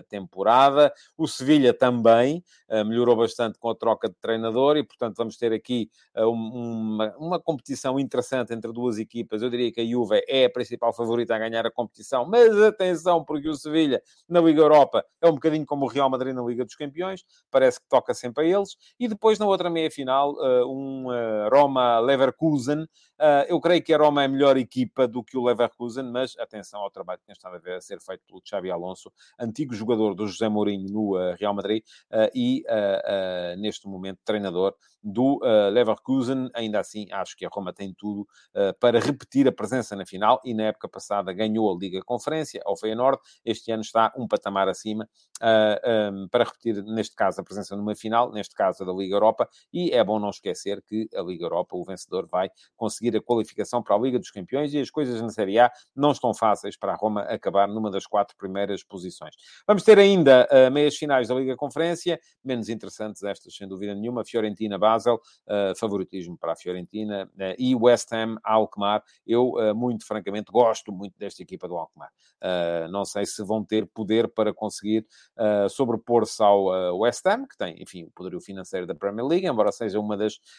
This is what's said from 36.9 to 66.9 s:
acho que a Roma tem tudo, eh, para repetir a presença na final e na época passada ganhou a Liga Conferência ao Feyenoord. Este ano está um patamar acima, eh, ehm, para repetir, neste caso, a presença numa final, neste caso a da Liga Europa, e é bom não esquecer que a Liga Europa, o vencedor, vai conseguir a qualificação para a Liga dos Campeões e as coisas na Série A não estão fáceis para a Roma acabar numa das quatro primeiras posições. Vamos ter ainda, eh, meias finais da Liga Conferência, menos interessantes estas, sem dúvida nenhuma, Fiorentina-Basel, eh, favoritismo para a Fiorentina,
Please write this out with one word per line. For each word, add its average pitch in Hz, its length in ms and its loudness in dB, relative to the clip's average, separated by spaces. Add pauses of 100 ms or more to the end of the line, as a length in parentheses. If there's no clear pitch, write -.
acho 95 260 -8
que 90 80 -10
a 82 40 -10
Roma 92 220 -8
tem 98 220 -12
tudo, 101 340 -8 (260)
eh, 98 280 0
para 127 180 4
repetir 135 480 0
a - 60 6
presença 107 420 -6
na 95 100 -10
final 107 380 2
e 123 100 -8
na 107 100 -2
época 107 260 -4
passada 95 420 -6
ganhou 107 420 0
a 87 60 -6
Liga 92 240 -8
Conferência 147 600 -6
ao 101 100 -2
Feyenoord. 120 460 0 (240)
Este 117 260 -6
ano 110 120 -4
está 110 340 2
um 120 100 -6
patamar 98 400 -2
acima, 107 400 -6 (340)
eh, 110 440 2
ehm, 101 440 -2
para 120 140 2
repetir, 104 400 -4
neste 110 320 -6
caso, 98 240 0
a 90 40 -10
presença 101 340 -10
numa 104 180 -6
final, 117 380 -2
neste 104 200 -10
caso 95 280 0
a 92 40 -8
da 92 60 -6
Liga 95 240 -4
Europa, 107 320 2 (240)
e 175 200 -4
é 120 120 4
bom 107 160 0
não 104 120 -4
esquecer 98 500 -8
que 110 340 -8
a 95 60 -4
Liga 87 240 -8
Europa, 87 300 -4
o 90 80 -8
vencedor, 90 440 -10
vai 92 220 -4 (260)
conseguir 113 400 -4
a 101 60 0
qualificação 113 640 -4
para 101 120 2
a 107 40 2
Liga 123 180 -2
dos 92 140 -8
Campeões 139 420 -6
e 147 60 -2
as 135 100 -4
coisas 123 320 -4
na 117 80 -6
Série 104 300 0
A 120 120 8 (240)
não 143 160 4
estão 120 220 -2
fáceis 101 420 -2
para 98 180 -4
a - 20 -4
Roma 104 260 -4
acabar 98 460 0
numa 107 240 -6
das 95 160 -6
quatro 101 280 -2
primeiras 98 480 -6
posições. 90 520 -14 (320)
Vamos 202 160 2
ter 208 160 10
ainda, 160 500 8
eh, 131 220 8
meias 147 240 2
finais 135 320 0
da 123 80 -2
Liga 131 200 -2
Conferência, 160 640 -4 (240)
menos 120 260 -4
interessantes 107 520 -10
estas, 98 340 -10
sem 101 120 -16
dúvida 98 260 -10
nenhuma, 110 320 -6
Fiorentina-Basel, 110 960 0 (260)
eh, 101 300 0
favoritismo 95 580 -6
para 82 180 -6
a - 20 -6
Fiorentina, 95 800 -8